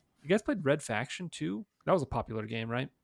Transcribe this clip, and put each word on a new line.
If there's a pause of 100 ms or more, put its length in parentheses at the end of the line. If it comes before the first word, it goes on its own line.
(220)
you
guys
played
Red
Faction
two? (200)
That
was
a
popular
game,
right? (160)